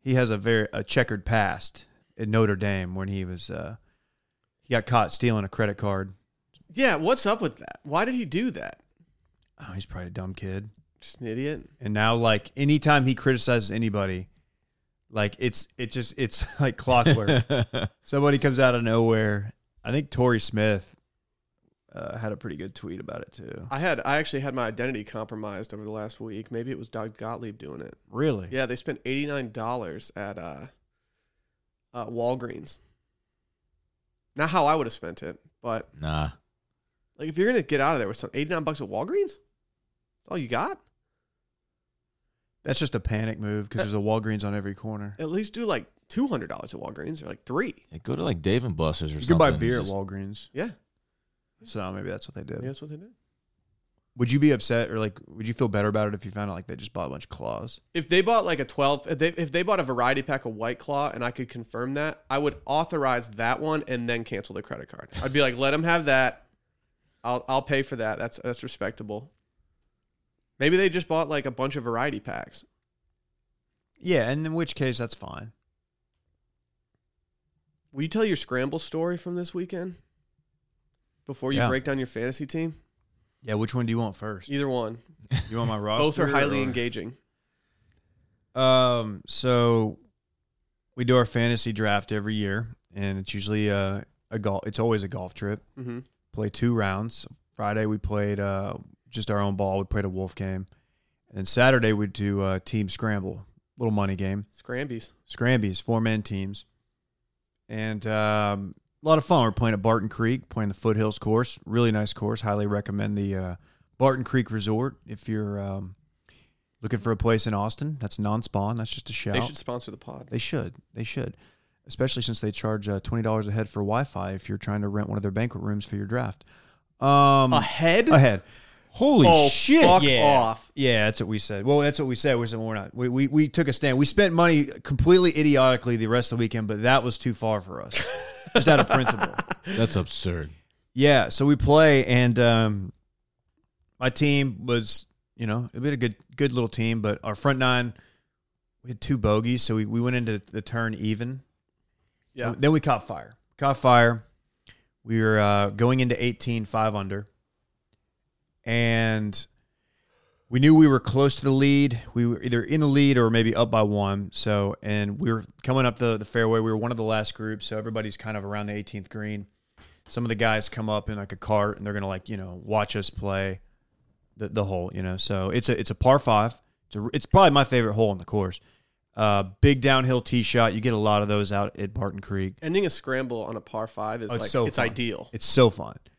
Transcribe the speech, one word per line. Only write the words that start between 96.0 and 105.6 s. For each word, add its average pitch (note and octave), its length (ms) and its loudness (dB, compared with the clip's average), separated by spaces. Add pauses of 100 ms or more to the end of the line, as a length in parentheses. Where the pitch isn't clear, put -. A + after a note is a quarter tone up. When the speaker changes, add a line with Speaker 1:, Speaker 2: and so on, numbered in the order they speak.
Speaker 1:
Play G#2+ 160 -4
two A#2+ 260 0
rounds. G#2 520 -2 (300)
Friday G#2+ 300 0
we G#2+ 120 0
played, G#2 420 -2
uh, G2 340 -2 (340)
just A2 220 -8
our G#2 100 0
own G2+ 160 0
ball. G2 220 0
We G2 60 -2
played G2+ 200 -2
a G2 60 -2
Wolf F#2+ 240 -6
game. F#2+ 320 -6 (640)
And G2 100 -12
then F#2+ 80 -4
Saturday B2 460 4
we G#2 160 0
do G2+ 360 -2
a F#2+ 160 -2
team G#2+ 280 -4
scramble, G2+ 580 -6 (320)
little A#2 140 -2
money G2 240 0
game. G2 300 -4 (160)
Speaker 2:
Scrambies. B2 500 -10 (160)
Speaker 1:
Scrambies, A#2 520 0